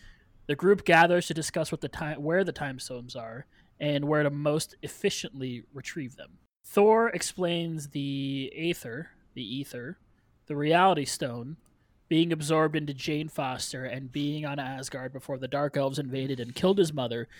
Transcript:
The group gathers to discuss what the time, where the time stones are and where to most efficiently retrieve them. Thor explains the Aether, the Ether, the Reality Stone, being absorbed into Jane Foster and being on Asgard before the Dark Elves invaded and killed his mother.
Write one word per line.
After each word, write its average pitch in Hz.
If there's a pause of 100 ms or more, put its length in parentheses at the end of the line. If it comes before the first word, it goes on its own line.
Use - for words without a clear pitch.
(460)
The 147
group 190
gathers 170
to 160
discuss 160
what 156
the 143
time, 151
where 170
the 165
time 131
stones 123
are 117 (340)
and 147
where 151
to 147
most 147
efficiently 135
retrieve 135
them. - (260)
Thor 220
explains 170
the 139
Aether, 160 (240)
the 127
Ether, 127 (500)
the 147
Reality 160
Stone, 127 (520)
being 170
absorbed 156
into 147
Jane 147
Foster 131
and 131
being 147
on 143
Asgard 131
before 135
the 127
Dark 143
Elves 135
invaded 135
and 120
killed 190
his 165
mother. 117 (120)